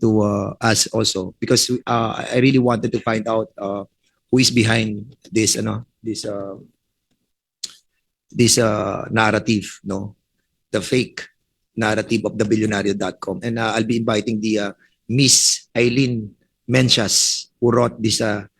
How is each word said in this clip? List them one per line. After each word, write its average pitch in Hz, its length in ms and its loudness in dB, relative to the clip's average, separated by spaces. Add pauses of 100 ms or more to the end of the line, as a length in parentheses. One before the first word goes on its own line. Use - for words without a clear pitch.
to, 110 160 4
uh, 101 400 -2
ask 113 320 2
also, 98 480 -2
because, 123 320 0 (160)
uh, 113 240 0 (160)
I 120 80 0
really 131 240 4
wanted 120 320 0
to 113 80 0
find 110 240 -2
out, 110 320 -2
uh, 101 320 -8 (400)
who 127 80 4
is 127 160 4
behind 110 640 0 (160)
this, 110 240 0
ano, 107 400 -6
this, 110 320 -10
uh, 98 320 -12 (1700)
this, 120 320 2
uh, 104 480 -2
narrative, 107 560 2 (160)
no? 98 320 -8 (560)
The - 160 -4
fake - 400 -2 (480)
narrative 110 560 0
of 98 80 -12
the 110 80 2
billionario 101 480 0
dot 95 240 -6
com. 92 240 -8
And, 117 160 -4
uh, 110 160 -2
I'll 113 160 -2
be 117 80 0
inviting 113 400 -2
the, 107 160 -2 (160)
uh, - 20 -14 (380)
Miss 127 640 2
Eileen 120 560 0 (400)
Mencias, 123 880 2
who 117 160 2
wrote 120 240 2
this, 110 240 -2
uh, 104 240 -2 (140)